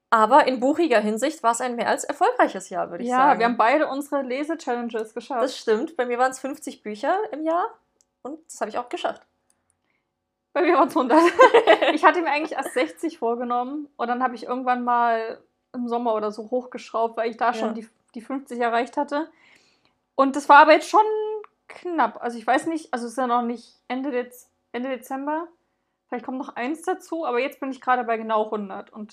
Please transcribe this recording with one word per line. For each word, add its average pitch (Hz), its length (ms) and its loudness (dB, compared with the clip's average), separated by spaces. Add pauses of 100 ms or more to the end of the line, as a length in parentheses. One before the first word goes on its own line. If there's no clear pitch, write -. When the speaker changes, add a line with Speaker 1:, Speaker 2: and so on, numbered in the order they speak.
(100)
Speaker 1:
Aber 233 360 6
in 254 140 -2
buchiger 262 400 2
Hinsicht 220 420 -2
war 233 80 2
es 240 100 -2
ein 247 140 -4
mehr 226 140 -2
als 277 160 0
erfolgreiches 339 680 0
Jahr, 170 220 -4
würde 175 100 -8
ich 240 80 -4
Speaker 2:
Ja, 247 60 0
Speaker 1:
sagen. 262 240 6
Speaker 2:
wir 226 60 2
haben 240 100 0
beide 262 320 4
unsere 277 340 -4
Lese-Challenges 240 920 -6
geschafft. 240 280 -4
Speaker 1:
Das 277 160 -4
stimmt. 233 380 -2
Bei 247 100 -2
mir 240 120 -4
waren's 262 200 0
fünfzig - 460 -10
Bücher 240 320 -2 (160)
im 302 100 -10
Jahr 339 240 -2 (560)
und 294 240 -12
das - 140 -14
hab 214 80 -6
ich 208 100 -6
auch 247 100 -8
geschafft. - 340 -6 (1300)
Speaker 2:
Bei 302 100 0
mir 330 120 4
waren's 277 200 2
hundert. 302 260 4 (360)
<laughs> 320 360 4
Ich 302 120 -2
hatte 330 180 6
mir 302 80 -2
eigentlich 302 260 -2
erst 277 160 -6
sechzig 311 460 -4
vorgenommen 247 760 -4
und 240 120 -4
dann 247 140 -2
hab 247 100 0
ich 240 120 -12
irgendwann 247 400 -2
mal 233 560 0 (340)
im 247 140 -6
Sommer 233 260 -2
oder 214 160 -2
so 214 200 -12
hochgeschraubt, 233 640 -4
weil 233 140 -2
ich 226 60 -12
da 233 160 0
schon 220 180 -2
Speaker 1:
Ja. 214 40 -6
Speaker 2:
die, 226 140 -14 (260)
die 240 80 -12
fünfzig 269 380 -8
erreicht 233 360 -2
hatte. 285 320 -4 (840)
Und 269 220 2
das 285 120 -6
war 285 100 10
aber 311 140 10
jetzt 320 160 4
schon 427 160 6 (600)
knapp. 302 560 -4
Also 240 160 -6
ich 220 80 -10
weiß 254 200 0
nicht, 320 280 -8
also 240 120 -6
es 233 60 -12
ist 247 60 -10
ja 262 80 0
noch 240 160 0
nicht 233 320 -8 (140)
Ende 262 240 -6
Dez-, 247 340 -8 (260)
Ende 247 160 -6
Dezember. 277 600 -6 (600)
Vielleicht 233 160 -8
kommt 262 140 -8
noch 277 180 -10
eins 285 260 -6
dazu, 330 440 -6
aber 247 140 -2
jetzt 269 200 -4
bin 277 120 -8
ich 262 80 -14
gerade 254 240 0
bei 226 120 -2
genau 220 340 -2
hundert 202 420 -8
und 220 200 -16